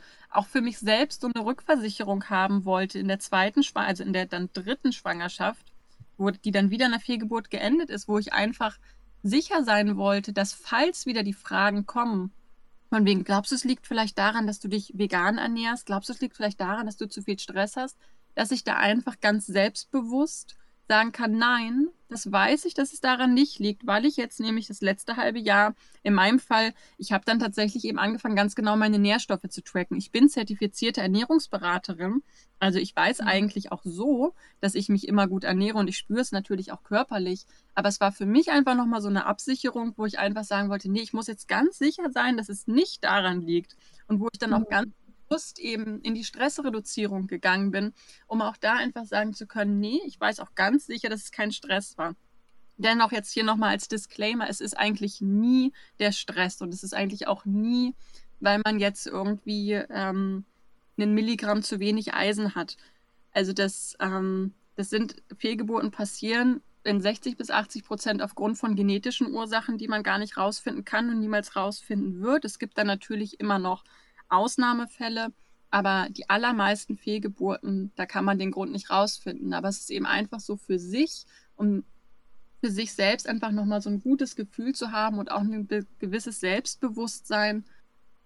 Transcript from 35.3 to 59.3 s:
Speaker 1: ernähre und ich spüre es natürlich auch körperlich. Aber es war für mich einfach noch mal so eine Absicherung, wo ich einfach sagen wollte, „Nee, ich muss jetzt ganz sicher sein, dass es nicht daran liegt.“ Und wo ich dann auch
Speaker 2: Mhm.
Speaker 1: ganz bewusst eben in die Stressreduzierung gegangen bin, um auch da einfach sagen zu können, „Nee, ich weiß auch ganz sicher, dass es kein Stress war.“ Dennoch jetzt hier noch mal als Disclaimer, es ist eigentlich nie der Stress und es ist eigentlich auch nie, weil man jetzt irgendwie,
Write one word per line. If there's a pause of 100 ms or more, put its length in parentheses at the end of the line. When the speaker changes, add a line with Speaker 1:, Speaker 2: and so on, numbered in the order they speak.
Speaker 1:
ernähre
und
ich
spüre
es
natürlich
auch
körperlich. (280)
Aber
es
war
für
mich
einfach
noch
mal
so
eine
Absicherung,
wo
ich
einfach
sagen
wollte,
„Nee,
ich
muss
jetzt
ganz
sicher
sein,
dass
es
nicht
daran
liegt.“ (320)
Und
wo
ich
dann
auch
Speaker 2:
Mhm.
Speaker 1:
ganz (400)
bewusst
eben
in
die
Stressreduzierung
gegangen
bin, (340)
um
auch
da
einfach
sagen
zu
können,
„Nee,
ich
weiß
auch
ganz
sicher,
dass
es
kein
Stress
war.“ (640)
Dennoch
jetzt
hier
noch
mal
als
Disclaimer,
es
ist
eigentlich
nie (280)
der
Stress
und
es
ist
eigentlich
auch
nie, (440)
weil
man
jetzt
irgendwie,